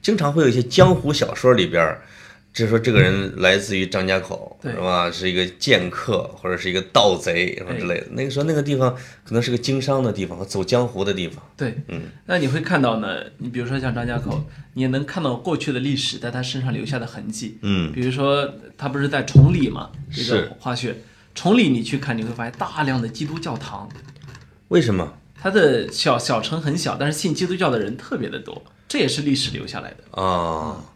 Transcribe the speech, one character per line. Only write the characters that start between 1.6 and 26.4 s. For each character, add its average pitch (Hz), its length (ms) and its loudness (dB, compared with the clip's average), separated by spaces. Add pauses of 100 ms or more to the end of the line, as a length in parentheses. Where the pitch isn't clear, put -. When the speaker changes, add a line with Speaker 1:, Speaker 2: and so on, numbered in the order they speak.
Speaker 1:
边 82 160 2
儿， 80 220 0 (500)
就 113 140 0
说 113 100 4
这 113 140 2
个 104 100 8
人 95 360 4
来 92 200 6
自 101 180 -2
于 95 120 0
张 95 200 -2
家 95 120 2
口， - 420 -10
Speaker 2:
对。 123 100 -8
Speaker 1:
是 113 60 -8
吧？ 90 340 2
是 90 180 -4
一 90 40 -2
个 90 100 2 (140)
剑 92 320 2
客， 90 340 -2 (120)
或 - 120 -10
者 92 80 -2
是 92 140 -4
一 90 40 -4
个 95 60 2 (140)
盗 101 240 6
贼， 87 400 0
什 92 80 -10
么 90 80 -8
之 113 140 -6
类 87 120 0
的。 - 60 -12
Speaker 2:
哎。 - 60 -16
Speaker 1:
那 127 120 -4
个 139 60 -4
时 127 80 -4
候 143 80 0
那 160 80 0
个 147 80 2
地 139 140 0
方 127 200 2 (280)
可 - 100 -10
能 117 80 2
是 120 80 -2
个 120 80 0
经 135 240 0
商 135 220 0
的 110 100 0
地 95 100 -4
方， 87 220 -8
走 95 180 -2
江 123 240 2
湖 107 160 -2
的 101 80 0
地 92 160 -2
方。 - 160 -12 (140)
Speaker 2:
对。 127 180 -4 (120)
Speaker 1:
嗯。 82 160 -8 (240)
Speaker 2:
那 180 100 0
你 143 100 0
会 147 140 0
看 175 180 0
到 120 180 2
呢， 98 180 -4 (240)
你 123 100 -8
比 120 100 -6
如 120 80 -4
说 135 120 -2
像 127 140 -2
张 120 120 -4
家 120 140 -2
口， 151 260 -4 (300)
你 131 80 -2
也 131 60 2
能 135 140 0
看 165 200 -6
到 127 120 0
过 147 220 -2
去 - 160 -4
的 123 60 -2
历 139 180 -2
史 - 220 -4
在 120 100 -8
他 127 140 -6
身 127 180 -6
上 127 100 -2
留 107 140 -4
下 135 140 -4
的 117 80 -8
痕 104 200 -12
迹。 107 340 -10
Speaker 1:
嗯。 92 300 0
Speaker 2:
比 123 100 -6
如 127 100 -2
说 139 360 0 (300)
他 143 100 -6
不 135 120 -4
是 139 100 2
在 135 140 0
崇 139 280 8
礼 151 160 2
嘛， - 220 -6 (220)
这 139 100 -6
个 - 20 -4
Speaker 1:
是。 113 360 0
Speaker 2:
花 123 160 -6
穴。 117 200 -6 (380)
崇 202 240 4
礼 208 120 6
你 123 120 2
去 131 160 -4
看， 127 180 -4
你 110 80 -4
会 117 100 -6
发 117 100 -8
现 117 140 -10
大 160 260 -4
量 131 180 0
的 113 80 -4
基 147 160 -8
督 160 140 -8
教 131 180 -8
堂。 101 320 -12 (800)
Speaker 1:
为 175 120 6
什 117 120 2
么？ 85 200 -2 (260)
Speaker 2:
它 185 100 -2
的 151 400 4
小， 127 300 2
小 120 220 0